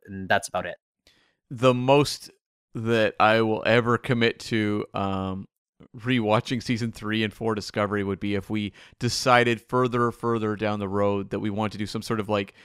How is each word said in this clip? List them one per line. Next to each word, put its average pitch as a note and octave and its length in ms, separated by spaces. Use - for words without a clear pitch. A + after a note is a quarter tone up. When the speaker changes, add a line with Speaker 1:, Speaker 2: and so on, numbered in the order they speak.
Speaker 1:
and F#2+ 200
that's G2+ 220
about F#2 160
it. F2 100
Speaker 2:
The B2+ 240
most C3 580
that A2+ 420
I A2 260
will A2 220
ever A#2 320
commit A#2 420
to, G#2 540
um, F#2+ 540
rewatching A2+ 640
season A#2 300
three G#2+ 320
and G#2+ 100
four A2+ 220
Discovery G#2 480
would G2 160
be G2+ 160
if G2 140
we G#2 240
decided A#2+ 640
further, A#2+ 500
further A2 460
down G#2 220
the G2+ 100
road G2+ 400
that G2+ 100
we G#2 100
want G#2 220
to G2 60
do G#2+ 100
some A2+ 140
sort A2 180
of, G2 80
like, G2+ 260